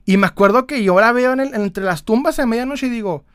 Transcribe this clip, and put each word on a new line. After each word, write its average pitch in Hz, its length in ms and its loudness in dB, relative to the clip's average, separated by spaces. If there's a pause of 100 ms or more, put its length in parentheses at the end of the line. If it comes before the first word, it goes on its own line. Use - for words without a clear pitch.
Y 196 140 2
me 190 100 2
acuerdo 208 380 2
que 262 180 -4
yo 185 160 4
la 220 100 6
veo 247 220 2
en 262 80 -2
el, 269 140 -4
entre 202 280 -4
las 180 220 -4
tumbas 285 340 0
a 277 80 0
medianoche 254 400 -4
y 247 40 -2
digo, 202 340 -6 (100)